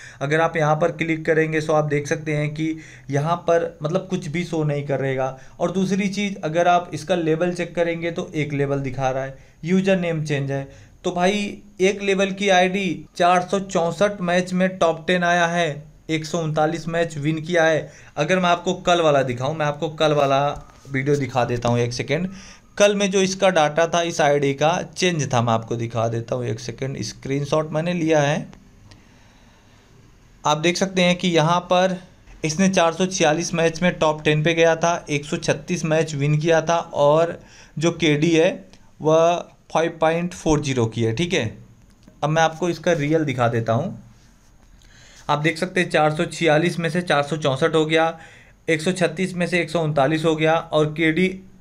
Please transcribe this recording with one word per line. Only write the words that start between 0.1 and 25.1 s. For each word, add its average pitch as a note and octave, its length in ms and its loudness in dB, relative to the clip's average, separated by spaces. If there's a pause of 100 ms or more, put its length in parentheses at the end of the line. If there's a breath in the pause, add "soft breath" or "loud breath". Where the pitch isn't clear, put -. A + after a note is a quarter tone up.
अगर D3 200 0
आप E3+ 160 0
यहाँ D#3 200 2
पर E3+ 160 0
क्लिक D#3+ 340 -4
करेंगे D#3+ 340 2
तो D#3 120 -2
आप D3+ 120 2
देख D3 220 -2
सकते D#3 280 -4
हैं D3 200 -2
कि D#3 220 -4 (340 loud breath)
यहाँ D3+ 260 0
पर E3+ 460 0
मतलब F3+ 280 -2
कुछ F#3 160 -4
भी E3+ 180 -4
शो D#3+ 200 -2
नहीं C#3+ 220 -2
करेगा। C3+ 520 -2 (220 loud breath)
और F3 100 0
दूसरी G3 380 0
चीज़, G3+ 360 -4
अगर E3+ 240 2
आप F3 260 2
इसका F3+ 200 -2
लेवल E3 380 0
चेक F3 220 -6
करेंगे E3+ 360 -2
तो E3+ 240 -8
एक D3 180 -4
लेवल C#3 280 -2
दिखा C3 300 -2
रहा C3 140 -4
है, C3+ 140 -12 (260 soft breath)
यूजर F#3+ 340 2
नेम E3 260 -2
चेंज C#3 260 -4
है। C3+ 180 -4 (360 loud breath)
तो F3+ 80 -2
भाई, G3+ 500 -2 (180)
एक G3 220 2
लेवल G3 280 0
की F#3+ 180 -2
आईडी F3+ 680 2
चार F3+ 260 4
सौ G3 160 -2
चौंसठ F#3+ 600 -2
मैच F3+ 320 -2
में F#3 260 0
टॉप D#3+ 280 0
टेन F3+ 180 0
आया E3+ 220 2
है, E3 460 -2 (180)
एक D#3 140 -2
सौ - 140 -4
उनतालीस D#3 500 -2
मैच E3 300 -2
विन D#3 220 -2
किया E3 240 2
है। D3+ 260 0 (260 loud breath)
अगर D#3+ 220 0
मैं F3 100 2
आपको F3 260 0
कल F3 260 2
वाला C#3+ 220 4
दिखाऊं, B2+ 320 -2
मैं D#3 120 -2
आपको D3 220 -4
कल D#3 240 0
वाला C#3+ 520 0 (260)
वीडियो C#3 260 0
दिखा B2+ 280 -2
देता A#2+ 240 -2
हूं, A#2+ 100 2
एक A#2+ 140 -2
सेकेंड। C#3 360 -4 (500 loud breath)
कल G#3 160 4
में G3 160 0
जो G3 120 2
इसका F#3+ 280 2
डाटा D#3+ 360 2
था E3+ 160 0
इस E3+ 180 -4
आईडी C#3+ 340 4
का D3+ 280 0 (140)
चेंज E3 360 0